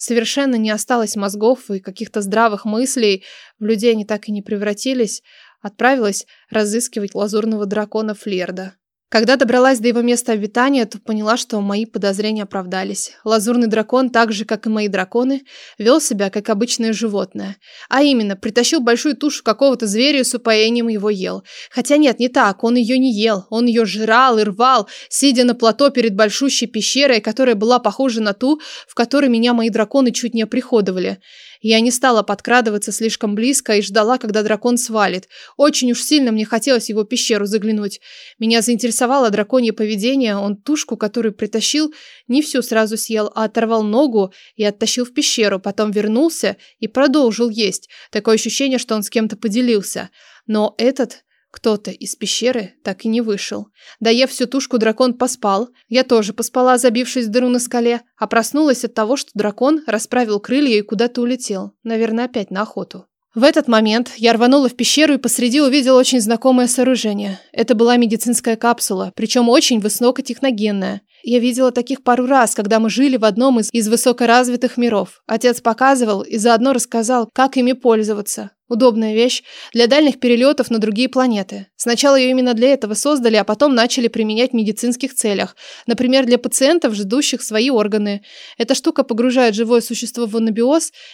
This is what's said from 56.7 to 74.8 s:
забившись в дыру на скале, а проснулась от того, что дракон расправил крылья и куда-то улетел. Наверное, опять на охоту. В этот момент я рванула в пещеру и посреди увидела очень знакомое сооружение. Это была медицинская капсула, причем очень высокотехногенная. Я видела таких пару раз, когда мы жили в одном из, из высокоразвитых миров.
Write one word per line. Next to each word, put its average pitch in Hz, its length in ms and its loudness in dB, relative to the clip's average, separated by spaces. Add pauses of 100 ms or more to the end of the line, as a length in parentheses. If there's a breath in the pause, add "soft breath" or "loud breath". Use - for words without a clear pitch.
забившись 247 480 0
в 208 40 -4
дыру 247 200 0
на 247 80 2
скале, 240 420 -2 (160)
а - 100 -4
проснулась 262 580 0
от - 100 -6
того, 220 220 0
что - 180 -10
дракон 247 520 0
расправил 214 540 -2
крылья 254 380 0
и 208 40 -2
куда-то 240 380 -2
улетел. 240 540 -6 (100)
Наверное, 226 400 -2
опять 240 260 -6
на 196 120 -4
охоту. 190 440 -12 (280)
В 226 100 0
этот 311 240 4
момент 220 480 2
я 226 160 2
рванула 247 360 4
в - 80 -8
пещеру 285 380 2
и 247 40 0
посреди 247 420 0
увидела 262 380 4
очень 254 220 2
знакомое 247 460 2
сооружение. 214 720 -2 (140)
Это 226 220 0
была 233 220 4
медицинская 233 600 0
капсула, 208 580 -2
причем 233 340 0
очень 247 320 4
высокотехногенная. 214 1200 -2 (200 soft breath)
Я 240 160 0
видела 247 320 0
таких 247 320 -4
пару 247 240 0
раз, 254 280 2
когда 220 260 0
мы 220 100 0
жили 254 260 2
в 220 80 -2
одном 233 360 2
из, 214 120 -2
из 220 160 -2
высокоразвитых 240 880 2
миров. 233 500 -2